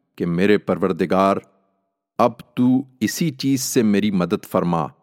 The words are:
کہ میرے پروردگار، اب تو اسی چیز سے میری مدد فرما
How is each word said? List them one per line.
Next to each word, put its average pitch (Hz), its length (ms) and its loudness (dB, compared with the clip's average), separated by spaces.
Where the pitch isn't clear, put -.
کہ - 100 -4
میرے 101 320 4
پروردگار، 95 760 0
اب 120 140 2
تو 123 120 2
اسی 156 320 -2
چیز 135 300 -2
سے - 200 0
میری 104 300 2
مدد 90 320 -2
فرما 85 420 -2